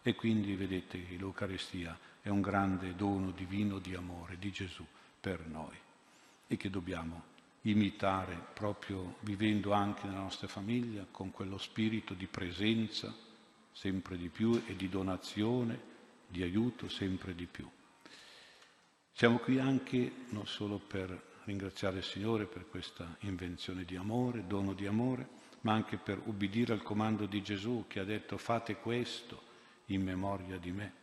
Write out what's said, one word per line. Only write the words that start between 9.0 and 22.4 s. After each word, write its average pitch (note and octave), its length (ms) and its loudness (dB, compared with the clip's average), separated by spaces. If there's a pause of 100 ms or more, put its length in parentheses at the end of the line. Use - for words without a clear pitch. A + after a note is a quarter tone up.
vivendo G#2 520 2
anche G2+ 360 2
nella F#2+ 140 -4
nostra G2 260 -6
famiglia G#2+ 640 -2
con F#2+ 180 -6
quello G2 300 -6
spirito A2 560 0
di F#2 100 -6
presenza G#2+ 960 0 (540)
sempre F#2+ 400 -2
di F2 140 -4
più A#2 380 4
e F#2+ 100 -6
di F#2 100 -2
donazione, G#2 920 2 (500)
di F2+ 160 -4
aiuto G#2 440 2
sempre F#2 480 -2
di F2+ 100 -6
più. - 240 -12 (1400)
Siamo A#2 280 8
qui C3 200 4
anche C3 540 2 (160)
non G#2 180 -4
solo G#2 300 -2
per F#2 680 -6
ringraziare F#2+ 540 0
il F#2 60 -4
Signore G#2 420 0